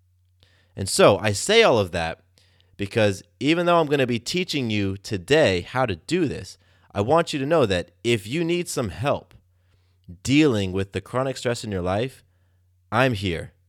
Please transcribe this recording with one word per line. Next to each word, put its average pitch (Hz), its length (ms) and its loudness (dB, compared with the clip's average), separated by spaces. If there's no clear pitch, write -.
And 98 140 -6
so 123 300 6
I 107 120 -2
say 208 300 2
all 160 160 6
of 95 140 0
that 82 320 -6
because 101 460 0
even 165 280 0
though 170 120 4
I'm 160 60 2
gonna 139 220 0
be 120 100 -2
teaching 143 540 -4
you 98 260 -2
today 101 640 0
how 127 240 -4
to 98 100 -4
do 165 300 -2
this, 80 320 -8
I 101 100 -2
want 156 320 2
you 151 60 -4
to 135 60 -4
know 151 220 2
that 90 240 -2
if 117 220 0
you 147 180 -4
need 170 240 -2
some 120 220 -4
help 107 460 -6
dealing 123 480 2
with 95 220 -4
the 92 80 -4
chronic 131 360 -4
stress 120 260 -4
in 107 80 -8
your 92 120 -4
life, 104 400 -4
I'm 123 220 2
here 87 400 -6